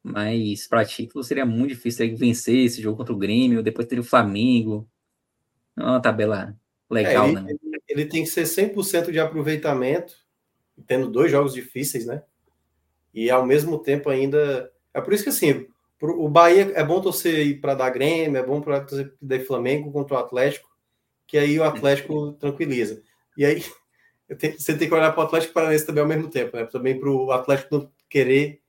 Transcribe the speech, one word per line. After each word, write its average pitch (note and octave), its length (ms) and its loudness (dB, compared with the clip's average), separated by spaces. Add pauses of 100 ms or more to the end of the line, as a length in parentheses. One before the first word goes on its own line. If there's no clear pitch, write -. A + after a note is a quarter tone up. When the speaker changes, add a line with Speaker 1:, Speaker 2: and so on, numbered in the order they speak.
Speaker 1:
Mas G#2 640 -4
pra A2+ 180 2
título A#2 380 -10
seria C3+ 220 -2
muito B2 260 0
difícil A#2+ 340 -4
ele A2+ 100 -4
vencer A#2+ 400 2 (100)
esse A#2 160 -2
jogo G#2+ 160 -4
contra A#2+ 160 -8
o G2+ 40 -4
Grêmio, A2+ 460 2
depois A2 240 -2
teria B2 140 -4
o A#2+ 40 -8
Flamengo. A2 840 2 (880)
É - 60 -6
uma B2 180 2
tabela G#2+ 560 -2 (320)
legal, G#2+ 360 2
Speaker 2:
É, F#2+ 60 4
ele, F#2+ 100 -2
Speaker 1:
né? G2 100 -10
Speaker 2:
ele, - 380 -10
ele D3 160 -2
tem D#3 180 -4
que D#3 60 -6
ser E3 160 -2
cem G3 240 0
por G3+ 140 -4
cento E3+ 280 -2
de D#3 80 0
aproveitamento, D3+ 920 -2 (760)
tendo B2+ 220 0
dois C3+ 220 4
jogos C#3+ 220 2
difíceis, B2+ 520 -8
né? C3+ 180 -10 (920)
E A2+ 160 -2
ao B2+ 160 4
mesmo D3 340 2
tempo C#3+ 300 -2
ainda. C#3 640 0 (220)
É C#3 80 -4
por D#3 100 -4
isso G#3 120 0
que, C#4+ 80 -2
assim, - 360 2 (320)
pro, D#3 240 -4
o D3+ 60 -2
Bahia E3+ 460 8
é D#3+ 80 2
bom F3 180 0
torcer E3+ 340 0
aí D3 240 2
pra C#3 160 0
dar B2+ 140 0
Grêmio, D3+ 480 0
é B2+ 80 -2
bom C#3+ 160 -2
pra C#3+ 180 -2
torcer C#3 300 -6
pra - 120 -20
dar C3 220 -2
Flamengo C#3+ 480 -2
contra C#3+ 240 -4
o B2 40 0
Atlético, B2+ 500 -2 (580)
que D3+ 100 0
aí D3 220 4
o D#3+ 40 4
Atlético D3 680 0
tranquiliza. C#3 680 -4 (340)
E C#3 60 2
aí, - 180 2 (340)
<laughs> - 340 -20
eu D3 80 -12
tenho, D3+ 200 -6
você - 200 -2
tem D#3+ 100 0
que D#3+ 60 0
olhar D#3+ 180 4
pro D#3 120 0
Atlético D#3+ 300 -2
Paranaense D#3 320 2
também D3 180 0
ao D3+ 40 2
mesmo D#3 220 -2
tempo, B2 260 -4
né? A2+ 120 -4
Também C3 320 -2
pro C3+ 320 0
Atlético C3+ 460 0
não C#3+ 140 -6 (180)
querer C#3 600 2